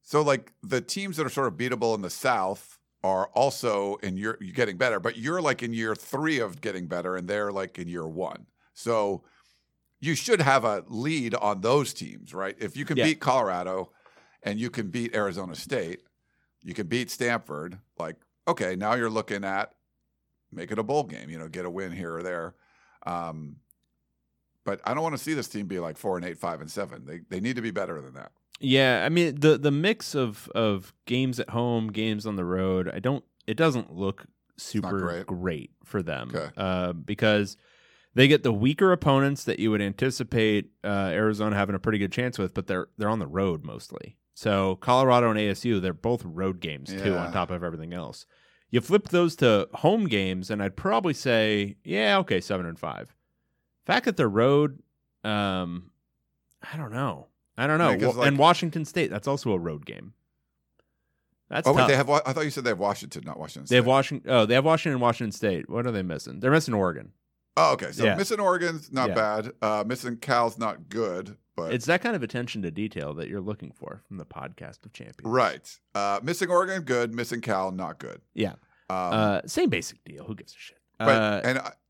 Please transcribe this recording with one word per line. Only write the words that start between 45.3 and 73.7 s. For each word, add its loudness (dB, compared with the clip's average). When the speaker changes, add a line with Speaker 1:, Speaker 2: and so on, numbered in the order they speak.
Speaker 2:
A 2
S -4
U, 4
they're 0
both -2
road -4
games -8
too, -2
Speaker 1:
Yeah. 0
Speaker 2:
on -8
top -2
of -6
everything -8
else. -10
You 4
flip 2
those 4
to 6
home 2
games, 0
and -2
I'd -2
probably 2
say, 2
yeah, 2
okay, 0
seven -2
and -10
five. -10
Fact 2
that 0
they're 4
road, 4
um, -2
I -10
don't -10
know. -4
I 0
don't 2
know. 4
Speaker 1:
Yeah, 2
'cause, 2
Speaker 2:
Wa- 0
Speaker 1:
like 6
Speaker 2:
and 2
Washington 4
State, -2
that's -4
also -2
a 2
road -6
game. -16
That's 0
Speaker 1:
Oh, 6
wait, 6
Speaker 2:
tough. 6
Speaker 1:
they 8
have 2
Wa-, 4
I -2
thought -2
you -4
said -6
they 2
have 0
Washington, -4
not -10
Washington -12
Speaker 2:
They 6
have 8
Speaker 1:
State. 4
Speaker 2:
Washington. 2
Oh, 8
they 4
have 6
Washington 2
and 0
Washington 2
State. -2
What -4
are -2
they -2
missing? -8
They're 2
missing 4
Oregon. 0
Speaker 1:
Oh, 6
okay. -4
So 0
Speaker 2:
Yeah. 6
Speaker 1:
missing -2
Oregon's 0
not 2
Speaker 2:
Yeah. -2
Speaker 1:
bad. 0
Uh, 2
missing -6
Cal's 2
not -6
good, -4
but -4
Speaker 2:
It's -2
that 2
kind -2
of -4
attention -6
to -4
detail -6
that -8
you're -8
looking -8